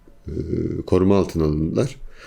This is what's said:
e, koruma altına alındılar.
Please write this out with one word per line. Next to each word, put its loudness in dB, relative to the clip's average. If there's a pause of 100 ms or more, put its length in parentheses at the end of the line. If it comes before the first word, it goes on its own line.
(260)
e, -8 (540)
koruma 4
altına 0
alındılar. 0 (300)